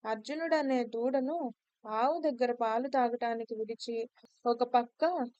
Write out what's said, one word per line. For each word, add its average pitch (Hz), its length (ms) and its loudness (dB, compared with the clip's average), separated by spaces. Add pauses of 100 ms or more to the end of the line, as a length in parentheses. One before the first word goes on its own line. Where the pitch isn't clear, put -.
అర్జునుడనే 269 760 0
దూడను 254 680 -2 (340)
ఆవు 254 340 0
దగ్గర 247 300 0
పాలు 240 360 0
తాగటానికి 233 680 0
విడిచి, 226 540 -6 (360)
ఒక 240 180 2
పక్క 247 680 2 (100)